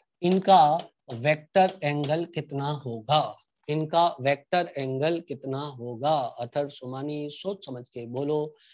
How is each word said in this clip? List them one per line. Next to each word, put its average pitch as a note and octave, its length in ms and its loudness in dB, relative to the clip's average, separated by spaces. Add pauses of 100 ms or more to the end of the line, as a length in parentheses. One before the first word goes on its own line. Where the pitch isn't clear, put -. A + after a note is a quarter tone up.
(220)
इनका F#3 440 6 (460)
vector D3+ 680 2
angle D3 440 0
कितना D3 420 -6 (100)
होगा? A#2+ 580 -2 (320)
इनका D#3 380 2 (140)
vector C#3+ 560 0
angle C3+ 420 -2 (100)
कितना C3+ 300 -6
होगा? B2+ 520 -4
अथर, C3+ 580 -2
सुमानी, C#3 640 -8
सोच G3 340 -10
समझ B2+ 220 -12
के A#2+ 200 -12
बोलो, D3+ 460 -2 (200)